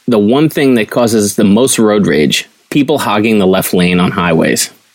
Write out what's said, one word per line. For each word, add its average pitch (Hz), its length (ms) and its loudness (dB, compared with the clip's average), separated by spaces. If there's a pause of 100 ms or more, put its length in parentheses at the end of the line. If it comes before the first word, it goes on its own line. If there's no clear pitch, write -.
the 117 120 0
one 131 300 2
thing 135 280 0
that 107 120 -2
causes 110 460 0
the 113 80 0
most 107 340 2
road 104 300 2
rage, 73 420 -2 (220)
people 147 280 0
hogging 107 420 0
the 92 80 2
left 92 260 0
lane 90 240 0
on 90 140 0
highways. 82 580 -2 (240)